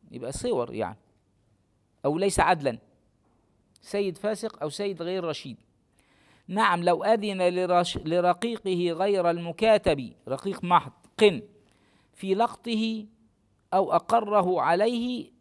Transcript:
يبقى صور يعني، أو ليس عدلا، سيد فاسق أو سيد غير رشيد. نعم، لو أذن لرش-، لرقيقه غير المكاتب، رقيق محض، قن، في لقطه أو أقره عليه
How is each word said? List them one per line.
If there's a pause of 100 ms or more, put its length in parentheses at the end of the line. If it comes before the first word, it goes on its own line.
(100)
يبقى
صور
يعني، (1040)
أو
ليس
عدلا، (1040)
سيد
فاسق
أو
سيد
غير
رشيد. (920)
نعم،
لو
أذن
لرش-،
لرقيقه
غير
المكاتب، (160)
رقيق
محض، (260)
قن، (680)
في
لقطه (680)
أو
أقره
عليه (100)